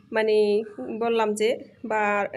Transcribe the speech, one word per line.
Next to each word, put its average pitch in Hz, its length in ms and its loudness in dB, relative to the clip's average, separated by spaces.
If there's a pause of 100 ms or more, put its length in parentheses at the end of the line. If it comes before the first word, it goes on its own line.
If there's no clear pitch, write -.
(120)
মানে, 214 520 2 (360)
বললাম 226 340 0
যে, 214 240 0 (280)
বা 208 520 0